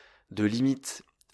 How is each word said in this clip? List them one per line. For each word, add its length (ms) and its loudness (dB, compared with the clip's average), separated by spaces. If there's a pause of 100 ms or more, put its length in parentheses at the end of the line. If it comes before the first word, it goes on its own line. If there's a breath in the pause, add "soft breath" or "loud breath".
(320 loud breath)
de 120 0
limite. 580 0 (320)